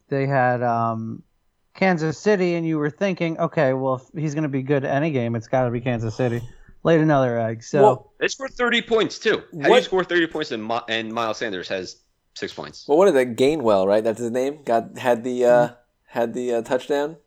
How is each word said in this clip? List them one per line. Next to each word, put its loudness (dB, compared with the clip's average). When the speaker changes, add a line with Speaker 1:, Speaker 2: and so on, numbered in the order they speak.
Speaker 1:
they -2
had, 2
um, -2
Kansas 0
City, 2
and -2
you 0
were -2
thinking, -4
"Okay, 2
well, -2
if -10
he's -4
gonna -2
be -2
good 0
any 0
game, 0
it's -6
gotta 0
be -4
Kansas -4
City." -2
Laid 4
another 2
egg. -4
So 2
Speaker 2:
Well, 4
Speaker 3:
They -2
scored -10
thirty 0
points, 0
too. 0
How -6
do -14
you 6
Speaker 2:
What 6
Speaker 3:
score 0
thirty 0
points -6
and -6
Mi-, -2
and -4
Miles -2
Sanders -6
has -8
six -10
points? -14
Speaker 2:
Well, 4
what 8
is 4
that? 0
Gainwell, 2
right? 4
That's -2
his -4
name? -4
Got, -2
had 0
the, -2
uh, 6
Speaker 1:
Mm-hmm. -18
Speaker 2:
had -2
the, -4
uh, 0
touchdown, -4